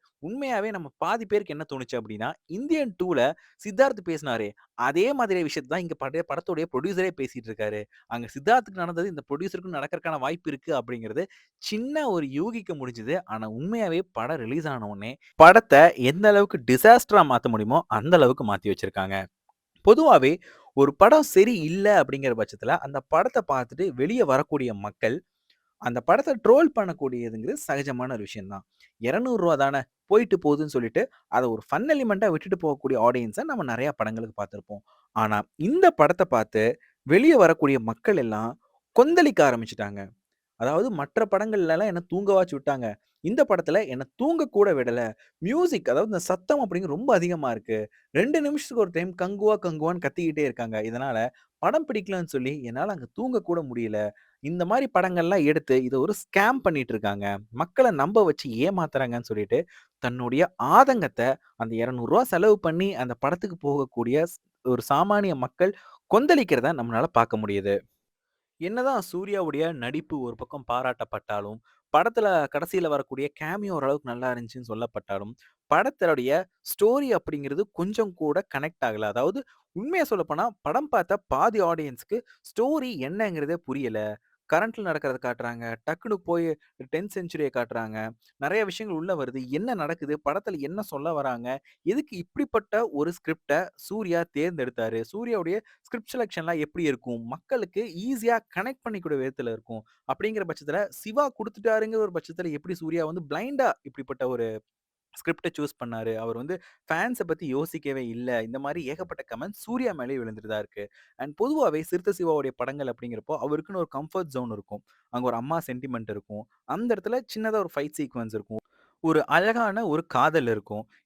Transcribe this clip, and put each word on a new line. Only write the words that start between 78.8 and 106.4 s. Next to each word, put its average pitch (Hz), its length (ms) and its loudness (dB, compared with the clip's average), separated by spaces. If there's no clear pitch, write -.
ஆகல. 107 160 -2
அதாவது, 123 420 -2
உண்மையா 302 380 -2
சொல்லப்போனா, 175 380 -2
படம் 254 280 -2
பார்த்த 196 280 0
பாதி 202 340 2
ஆடியன்ஸ்க்கு 160 580 -2
ஸ்டோரி 254 580 -2
என்னங்கிறதே 185 540 -4
புரியல. 117 640 -6
கரண்ட்ல 220 280 -2
நடக்கிறத 151 380 -4
காட்டுறாங்க, 120 540 -8
டக்குனு 175 280 -6
போய் 170 440 -2
டென்த் 196 200 -6
செஞ்சுரிய 165 420 -4
காட்டுறாங்க, 113 520 -6
நிறைய 190 280 -2
விஷயங்கள் 190 360 -6
உள்ள 170 220 -4
வருது, 127 260 -8
என்ன 196 240 -4
நடக்குது, 151 560 -6
படத்துல 165 300 -4
என்ன 160 220 -8
சொல்ல 156 320 -6
வராங்க, 131 460 -6
எதுக்கு 233 360 -4
இப்படிப்பட்ட 220 720 -4
ஒரு 151 260 -4
ஸ்கிரிப்டை 160 640 -2
சூர்யா 180 480 -4
தேர்ந்தெடுத்தாரு, 127 640 -4
சூர்யாவுடைய 202 580 -4
ஸ்கிரிப்ட் - 340 -12
செலெக்ஷன்லாம் 170 440 -4
எப்படி 151 260 -4
இருக்கும், 123 380 -4
மக்களுக்கு 180 600 -6
ஈஸியா 233 560 -2
கனெக்ட் 233 340 -6
பண்ணிக்கூடிய 175 280 -4
விதத்துல 131 340 -4
இருக்கும் 110 320 -10
அப்படிங்கிற 202 380 -4
பட்சத்துல, 151 400 -4
சிவா 240 480 -2
கொடுத்துட்டாருங்கிற 220 580 -2
ஒரு 214 160 -2
பட்சத்துல 170 400 -8
எப்படி 147 220 -8
சூர்யா 165 320 -4
வந்து 170 240 -8
பிளைண்டா 240 420 -2
இப்படிப்பட்ட 131 460 -8
ஒரு 113 340 -4
ஸ்கிரிப்டை - 340 -6
சூஸ் 147 140 -6
பண்ணாரு, 113 300 -6
அவர் 113 200 -6
வந்து 156 260 -10